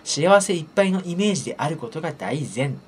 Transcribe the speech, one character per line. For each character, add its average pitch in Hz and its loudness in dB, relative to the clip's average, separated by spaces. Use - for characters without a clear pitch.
幸 185 6
せ 190 0
い 175 -2
っ 156 -10
ぱ 202 4
い 190 2
の 190 0
イ 175 -6
メ 208 2
ー - 0
ジ 135 -4
で 113 -8
あ 139 -2
る 156 -4
こ 117 -10
と 151 -10
が 156 -6
大 117 -6
前 120 -2